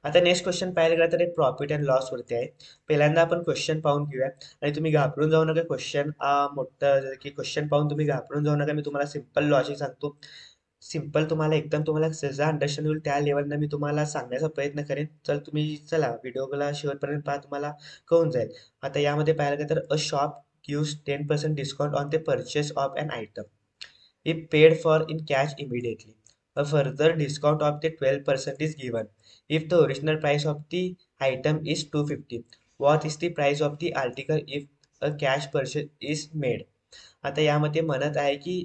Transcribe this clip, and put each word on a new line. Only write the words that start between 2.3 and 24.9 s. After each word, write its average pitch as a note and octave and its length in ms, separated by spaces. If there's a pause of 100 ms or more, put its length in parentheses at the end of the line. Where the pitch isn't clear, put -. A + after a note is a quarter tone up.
आहे. A#2+ 100 (440)
पहिल्यांदा D3+ 320
आपण E3+ 220
question D#3 360
पाहून D3 240
घेऊया C3 240 (340)
आणि D3 140
तुम्ही D#3 160
घाबरून D3+ 400
जाऊ D#3+ 140
नका, D#3+ 180
Question, D3 560
आ, C#3+ 300
मोठं, C#3 500
जसं C3+ 220
की C#3 100
question D3+ 360
पाहून D3 220
तुम्ही D3 160
घाबरून C#3+ 400
जाऊ D3 100
नका. D3 180
मी D3+ 80
तुम्हाला C#3+ 260
simple D3 380
logic C#3+ 320
सांगतो, C#3+ 380 (680)
सिंपल D3+ 460
तुम्हाला D#3 260
एकदम D3+ 320
तुम्हाला D#3 240
सहज C#3+ 300
अंडरस्टँड D3+ 460
होईल D#3 120
त्या C#3+ 200
लेवलनं D3 380
मी D3 140
तुम्हाला D3 360
सांगण्याचा C3+ 420
प्रयत्न C#3+ 340
करेन. D3 240 (200)
चल D3 120
तुम्ही, D3+ 360 (140)
चला D3+ 240
व्हिडिओला C3+ 640
शेवटपर्यंत C#3+ 480
पहा, C#3+ 140
तुम्हाला C#3+ 360 (360)
कळून E3 220
जाईल. A#2 180 (320)
आता C#3 180
यामध्ये D3 340
पाहायला C#3+ 240
गेलं D3 140
तर D#3+ 180
a D3+ 140
shop C#3 360 (240)
gives D3 260 (140)
ten C#3+ 240
percent D3+ 300
discount D3 380
on D3 140
the D#3+ 120
purchase D3 460 (100)
of C3+ 240
an D3+ 100
item A2 340 (800)
if D#3+ 240
paid D#3+ 320
for D#3+ 240